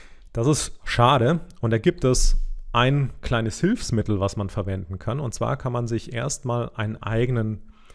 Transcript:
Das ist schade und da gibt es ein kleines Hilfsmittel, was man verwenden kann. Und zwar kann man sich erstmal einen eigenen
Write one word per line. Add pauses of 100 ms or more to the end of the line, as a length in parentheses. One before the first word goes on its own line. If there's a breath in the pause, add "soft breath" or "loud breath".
(340 loud breath)
Das
ist
schade (220)
und
da
gibt
es (360)
ein
kleines
Hilfsmittel,
was
man
verwenden
kann.
Und
zwar
kann
man
sich
erstmal
einen
eigenen (240 soft breath)